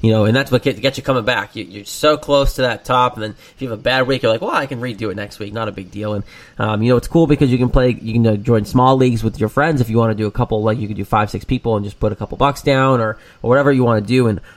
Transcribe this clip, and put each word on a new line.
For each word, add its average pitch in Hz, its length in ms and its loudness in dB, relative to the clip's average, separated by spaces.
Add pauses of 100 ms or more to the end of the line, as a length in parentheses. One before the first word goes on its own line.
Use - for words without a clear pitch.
you 113 100 2
know, 107 140 4
and 110 100 2
that's 135 160 0
what 123 100 2
get-, 123 200 -2
gets 127 160 0
you 127 60 -12
coming 127 200 -2
back. 104 320 -2
You, 110 80 -10
you're 101 220 -16
so 151 320 0
close 139 380 0
to 131 80 -2
that 120 200 -2
top, 127 300 0
and 107 100 -8
then 107 80 -8
if - 300 -18
you 131 80 -8
have 107 100 -8
a - 20 -20
bad 127 260 0
week, 131 140 -2
you're 113 100 2
like, 117 100 -2
"Well, 220 100 -6
I 147 140 -2
can 127 160 -10
redo 110 280 -8
it 92 60 -8
next 104 240 -12
week. 101 140 -10
Not 110 160 -4
a - 20 -12
big 98 180 -14
deal." 107 240 -6
And, 101 100 -6 (360)
um, 107 240 0
you 120 60 2
know, 123 80 6
it's - 100 -2
cool 165 200 4
because 139 220 2
you 123 80 2
can 123 120 2
play, 127 220 4
you 110 220 -6
can, 117 140 4
uh, 110 80 2
join 107 300 2
small 131 320 4
leagues 127 260 2
with 110 160 -4
your 107 80 0
friends 147 320 0
if 113 100 0
you 110 80 0
wanna 113 180 2
do 107 120 -2
a 101 40 -4
couple, 113 300 -2
like, 110 160 0
you 104 100 -6
could 101 100 -8
do 98 80 -6
five, 107 260 0
six - 140 -8
people 117 320 -2
and 101 80 -4
just 101 140 -14
put 107 120 0
a 101 40 -6
couple - 220 -10
bucks 139 240 -2
down 135 380 2
or, 107 180 -4 (240)
or 117 80 -4
whatever 139 220 4
you 127 140 2
wanna 113 160 2
do. 120 260 2
And 101 140 -2 (160)